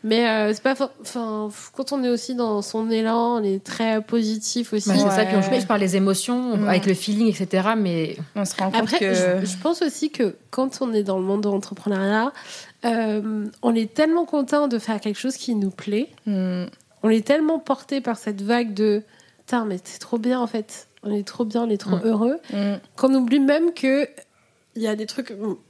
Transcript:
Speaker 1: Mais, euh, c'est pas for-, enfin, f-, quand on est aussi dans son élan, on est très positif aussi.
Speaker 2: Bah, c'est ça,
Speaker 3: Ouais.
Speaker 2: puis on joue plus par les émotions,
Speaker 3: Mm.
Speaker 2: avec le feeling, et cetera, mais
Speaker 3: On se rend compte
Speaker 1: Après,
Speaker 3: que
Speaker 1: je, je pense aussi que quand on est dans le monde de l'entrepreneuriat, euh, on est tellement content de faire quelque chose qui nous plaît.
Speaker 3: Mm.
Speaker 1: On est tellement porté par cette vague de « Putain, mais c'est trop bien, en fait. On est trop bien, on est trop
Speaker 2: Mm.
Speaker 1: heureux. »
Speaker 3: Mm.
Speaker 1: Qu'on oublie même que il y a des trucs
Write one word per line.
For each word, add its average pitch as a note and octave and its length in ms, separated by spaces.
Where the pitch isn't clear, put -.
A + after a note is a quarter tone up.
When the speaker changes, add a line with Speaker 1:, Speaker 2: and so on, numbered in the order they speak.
Speaker 1:
Mais, A3+ 260
euh, G#3+ 240
c'est G#3+ 80
pas C4 140
for-, C4+ 160
enfin, G#3+ 500
f-, - 240
quand C4+ 160
on C#4 120
est B3 60
aussi A#3+ 260
dans A3 260
son A3 300
élan, A#3 500
on - 20
est G3 200
très A3 380
positif A3 720
aussi. G#3 180
Speaker 2:
Bah, G3 80
c'est - 120
ça, G3 80
Speaker 3:
Ouais. A3 80
Speaker 2:
puis F#3+ 100
on G3 60
joue F#3+ 80
plus - 160
par G#3 140
les F#3+ 160
émotions, A3 640
Speaker 3:
Mm. G#3 120
Speaker 2:
avec G3 160
le F#3+ 80
feeling, G#3 340
et G3+ 60
cetera, F#3+ 420
mais E3+ 400
Speaker 3:
On G3+ 100
se - 100
rend F#3+ 140
compte F#3+ 120
Speaker 1:
Après, C#4 180
Speaker 3:
que F#3+ 160
Speaker 1:
je, F3+ 300
je F#3 120
pense E4 240
aussi D#4 300
que G#3 240
quand C4 300
on A#3+ 120
est G#3 100
dans F#3+ 140
le F#3 60
monde G3+ 180
de G#3 80
l'entrepreneuriat, G3+ 840
euh, G#3+ 600
on A#3+ 100
est A3+ 200
tellement D#4+ 320
content D4 420
de A#3+ 100
faire G#3+ 240
quelque G#3 180
chose C4 180
qui A#3+ 180
nous G3 160
plaît. G#3 380
Speaker 3:
Mm. F#3 380
Speaker 1:
On G#3+ 80
est A3 160
tellement D#4 340
porté C#4 400
par A#3+ 180
cette G3+ 260
vague A#3 320
de « G#3 260
Putain, A#3 180
mais F#3 180
c'est - 160
trop - 200
bien, B3 200
en A#3+ 80
fait. - 400
On G#3 120
est G3+ 100
trop - 200
bien, A#3 180
on A#3 80
est G#3 100
trop F#3 160
Speaker 2:
Mm. F3 80
Speaker 1:
heureux. » A3+ 320
Speaker 3:
Mm. G3+ 220
Speaker 1:
Qu'on C4 200
oublie C4 240
même D#4 340
que C4+ 340
il A3+ 80
y A3+ 40
a G#3+ 80
des G#3+ 120
trucs A#3+ 260